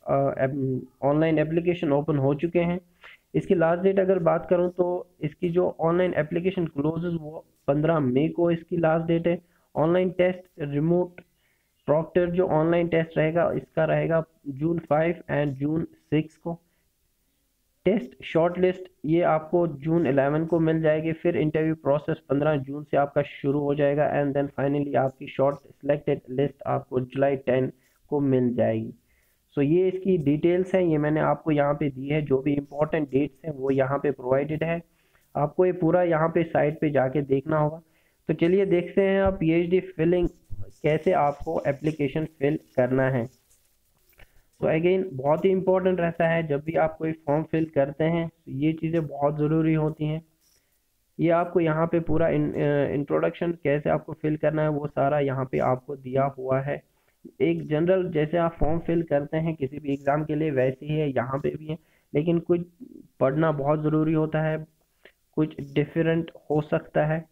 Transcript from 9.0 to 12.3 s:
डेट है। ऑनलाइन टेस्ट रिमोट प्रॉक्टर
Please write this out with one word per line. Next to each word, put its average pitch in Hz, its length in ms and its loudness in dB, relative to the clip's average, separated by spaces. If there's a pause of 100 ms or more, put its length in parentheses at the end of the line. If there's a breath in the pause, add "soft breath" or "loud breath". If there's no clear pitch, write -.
डेट 165 200 0
है। 175 160 0 (340 soft breath)
ऑनलाइन 175 340 2
टेस्ट 180 300 0 (180)
रिमोट 165 640 0 (680)
प्रॉक्टर 165 440 2